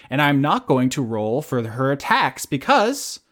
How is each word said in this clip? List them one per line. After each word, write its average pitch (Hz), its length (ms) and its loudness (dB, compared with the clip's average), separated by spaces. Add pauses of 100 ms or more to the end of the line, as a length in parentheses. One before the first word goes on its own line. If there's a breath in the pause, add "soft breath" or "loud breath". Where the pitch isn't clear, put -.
(100)
And 135 100 0
I'm 143 200 4
not 170 260 0
going 127 240 2
to 143 120 -4
roll 113 400 -2
for 127 200 -4
her 120 280 -2
attacks 143 560 -2
because 240 720 0 (120)